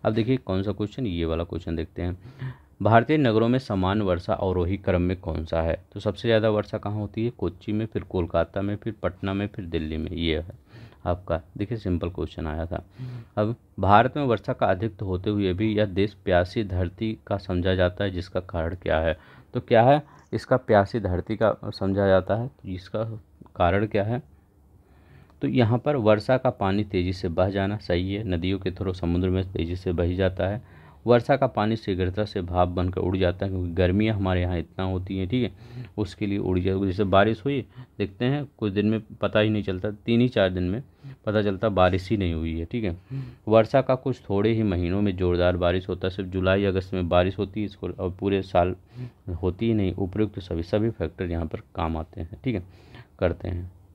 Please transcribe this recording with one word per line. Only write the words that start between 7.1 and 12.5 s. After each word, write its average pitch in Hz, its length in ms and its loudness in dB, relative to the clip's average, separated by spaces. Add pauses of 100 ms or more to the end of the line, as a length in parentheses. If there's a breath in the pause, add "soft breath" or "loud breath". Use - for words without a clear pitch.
है? 120 40 0
कोच्चि - 420 -6
में, 107 140 -2
फिर - 180 -6
कोलकाता 90 580 -2
में, 101 140 -2
फिर 107 180 -8
पटना 98 400 -4
में, 101 140 -2
फिर 98 180 -10
दिल्ली 80 320 -4
में, 80 140 -6
ये 82 280 -2
है। - 280 -14 (380 loud breath)
आपका। 87 360 -2 (160)
देखिए, 104 200 -6
सिंपल 87 320 -2
क्वेश्चन 80 380 -8
आया 80 180 -4